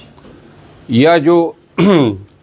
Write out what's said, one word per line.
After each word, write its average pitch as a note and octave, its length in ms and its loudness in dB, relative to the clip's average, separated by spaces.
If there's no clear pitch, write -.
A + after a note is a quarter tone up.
या D3+ 260 2
जो E3+ 380 0
<clears throat> D3+ 380 0